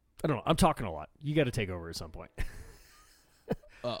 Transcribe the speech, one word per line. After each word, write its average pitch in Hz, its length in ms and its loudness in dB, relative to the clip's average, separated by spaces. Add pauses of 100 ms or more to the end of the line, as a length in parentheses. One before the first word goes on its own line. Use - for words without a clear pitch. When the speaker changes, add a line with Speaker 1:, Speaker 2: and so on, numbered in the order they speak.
(240)
Speaker 1:
I 160 40 0
don't 135 100 2
know. 98 80 -6
I'm 160 100 4
talking 151 320 4
a 87 40 -2
lot. 76 180 -8 (120)
You 147 140 -2
gotta 139 160 4
take 104 180 0
over 85 200 -6
at 82 60 -8
some 80 160 -8
point. 85 260 -14
<laughs> - 40 -2 (1400)
Speaker 2:
Uh, 120 160 -2